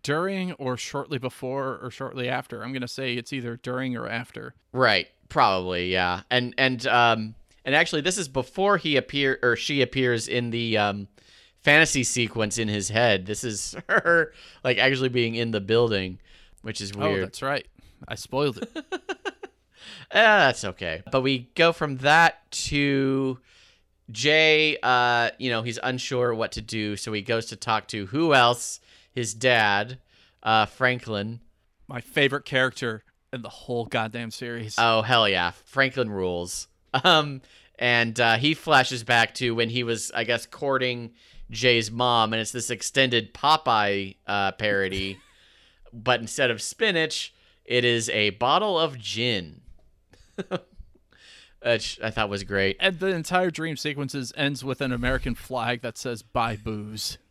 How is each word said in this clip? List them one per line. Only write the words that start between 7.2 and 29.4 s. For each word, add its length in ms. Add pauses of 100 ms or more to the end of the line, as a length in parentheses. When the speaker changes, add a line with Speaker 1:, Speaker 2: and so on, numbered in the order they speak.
Speaker 2:
and 80
actually, 280
this 160
is 100
before 500
he 200
appear, 440
or 140
she 260
appears 460
in 240
the, 260
um, 300 (560)
fantasy 400
sequence 540
in 100
his 220
head. 360
This 200
is 360
<laughs> 80
her, 440 (300)
like, 140
actually 320
being 260
in 160
the 100
building, 580 (420)
which 200
is 140
Speaker 1:
Oh, 40
Speaker 2:
weird. 240
Speaker 1:
that's 180
right. 240 (420)
I 80
spoiled 440
it. 320
Speaker 2:
<laughs> 500 (680)
Eh, 100
that's 420
okay. 380 (100)
But 100
we 340
go 180
from 240
that 540
to 880 (680)
Jay, 720
uh, 560
you 120
know, 140
he's 200
unsure 500
what 200
to 80
do, 340
so 160
he 100
goes 260
to 100
talk 320
to 180
who 260
else? 460 (320)
His 220
dad, 680 (440)